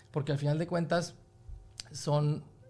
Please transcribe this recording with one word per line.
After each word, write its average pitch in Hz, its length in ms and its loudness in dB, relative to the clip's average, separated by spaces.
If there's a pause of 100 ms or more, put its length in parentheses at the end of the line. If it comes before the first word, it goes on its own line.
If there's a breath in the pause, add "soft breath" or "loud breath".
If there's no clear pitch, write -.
(120 loud breath)
porque 151 180 -2
al 147 80 2
final 147 180 2
de 170 120 0
cuentas 170 480 0 (760)
son, 147 540 0 (260)